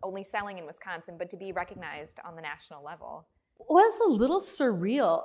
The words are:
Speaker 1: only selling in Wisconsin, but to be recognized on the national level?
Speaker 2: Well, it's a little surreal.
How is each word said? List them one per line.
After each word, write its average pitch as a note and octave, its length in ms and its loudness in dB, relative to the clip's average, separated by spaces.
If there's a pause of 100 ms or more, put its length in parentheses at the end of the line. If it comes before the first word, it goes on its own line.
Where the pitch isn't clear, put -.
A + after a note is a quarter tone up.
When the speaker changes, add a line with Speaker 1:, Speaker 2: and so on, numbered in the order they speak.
Speaker 1:
only G3 200 -8
selling G3+ 340 -6
in E3+ 80 -12
Wisconsin, E3+ 520 -12
but F3 120 -6
to F#3+ 80 -12
be F#3+ 140 -10
recognized E3 760 -10
on E3+ 100 -16
the E3 60 -16
national D3+ 420 -12
level? D#3+ 440 -14 (300)
Speaker 2:
Well, F4 300 8
it's G#4 140 0
a A4 80 6
little C#4 320 4
surreal. G#3 840 2